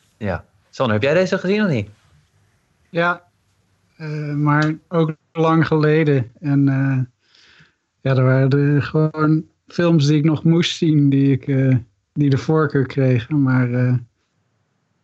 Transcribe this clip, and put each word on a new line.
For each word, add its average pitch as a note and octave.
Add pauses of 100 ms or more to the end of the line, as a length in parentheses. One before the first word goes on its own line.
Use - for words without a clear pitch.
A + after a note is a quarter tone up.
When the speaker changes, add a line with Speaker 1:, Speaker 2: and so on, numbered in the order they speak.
(160)
Speaker 1:
Ja. F#2 (260)
Sander, A#2+
heb G#2+
jij C#3+
deze F#3
gezien G3+
of G3
niet? A2 (1040)
Speaker 2:
Ja, F3 (760)
eh, D#3 (260)
maar D3 (140)
ook D#3+ (200)
lang D#3+
geleden. D3+ (100)
En, C#3+
eh, C3+ (1040)
ja, C3+
er C3
waren C3
er C#3+
gewoon D#3 (220)
films E3+
die D3+
ik D3
nog D#3
moest E3
zien, D3+
die C#3
ik, C3
eh, C3 (360)
die D3
de C3+
voorkeur D3+
kregen. C3
Maar, B2+
eh, B2+ (1080)